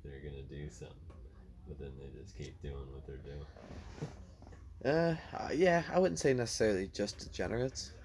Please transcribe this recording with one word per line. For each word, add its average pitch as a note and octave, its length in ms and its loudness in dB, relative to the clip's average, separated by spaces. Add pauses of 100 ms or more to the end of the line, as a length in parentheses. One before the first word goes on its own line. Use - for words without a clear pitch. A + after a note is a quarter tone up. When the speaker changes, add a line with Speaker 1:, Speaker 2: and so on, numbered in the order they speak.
Speaker 1:
they're C#2 160 -10
gonna C#2 220 -8
do C#2+ 260 -8
something. - 280 -12 (680)
But C#2+ 140 -10
then C#2 180 -8
they C2+ 220 -12
just - 160 -14
keep C#2+ 260 -10
doing C#2 300 -8
what C#2+ 140 -12
they're C#2 100 -10
doing. C#2+ 300 -10 (560)
<laughs> D3+ 80 -6 (760)
Speaker 2:
Uh, D#3+ 320 4 (160)
uh, - 220 -4
yeah, E3+ 280 8 (100)
I F3+ 60 6
wouldn't E3+ 200 6
say C#3 160 6
necessarily A2 540 4
just - 300 -2
degenerates. A2 720 -2 (120)